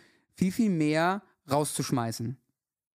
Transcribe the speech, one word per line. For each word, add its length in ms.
viel, 160
viel 180
mehr 540
rauszuschmeißen. 880